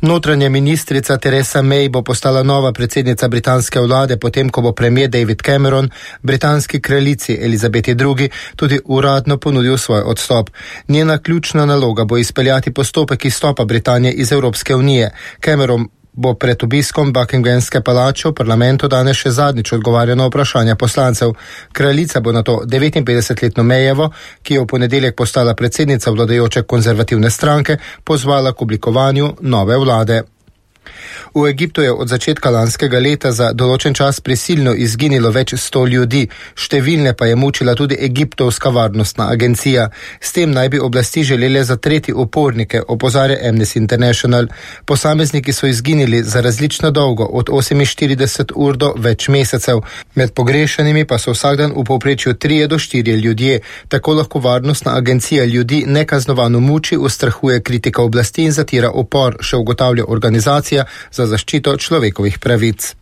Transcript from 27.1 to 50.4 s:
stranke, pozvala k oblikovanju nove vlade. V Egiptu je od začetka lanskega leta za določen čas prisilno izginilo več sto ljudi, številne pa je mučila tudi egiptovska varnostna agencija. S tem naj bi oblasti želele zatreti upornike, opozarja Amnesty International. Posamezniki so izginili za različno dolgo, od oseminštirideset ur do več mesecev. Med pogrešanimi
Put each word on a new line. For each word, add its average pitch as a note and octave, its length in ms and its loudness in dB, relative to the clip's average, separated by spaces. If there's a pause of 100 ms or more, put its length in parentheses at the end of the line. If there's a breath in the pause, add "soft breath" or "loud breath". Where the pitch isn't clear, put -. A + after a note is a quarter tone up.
stranke, D3 480 0 (260 loud breath)
pozvala C3+ 500 0
k - 80 -8
oblikovanju C3 800 0
nove A#2 360 0
vlade. A2+ 440 2 (1120 loud breath)
V D3 160 2
Egiptu D#3 320 -2
je C3+ 100 2
od A#2+ 160 -2
začetka C3 460 -2
lanskega A#2 480 0
leta C#3 320 0
za A2+ 140 0 (100)
določen B2+ 400 0
čas C#3 240 0
prisilno C3 560 0
izginilo A#2+ 560 0
več B2+ 240 -2
sto - 320 -2
ljudi, B2 380 0 (260 loud breath)
številne C#3 640 0
pa - 80 -2
je A#2 160 2
mučila C3+ 320 0
tudi C3+ 240 -2
egiptovska C3 720 -2
varnostna A2 640 0
agencija. A#2+ 540 2 (340 loud breath)
S - 140 -8
tem D#3+ 180 2
naj C3 220 2
bi C#3+ 40 2
oblasti B2+ 460 0
želele C3 400 2
zatreti C#3+ 480 -2
upornike, A#2 720 0
opozarja C3 540 0 (100)
Amnesty A2+ 320 0
International. A#2+ 640 2 (400 loud breath)
Posamezniki D3 680 0
so - 120 -4
izginili B2 580 2
za A2 220 0
različno C#3+ 460 0
dolgo, C3 340 2
od B2 240 -2
oseminštirideset C3+ 1040 0
ur C#3 240 0
do C#3+ 200 0
več A#2 360 0
mesecev. B2 480 0 (320 loud breath)
Med B2+ 240 0
pogrešanimi D3+ 720 2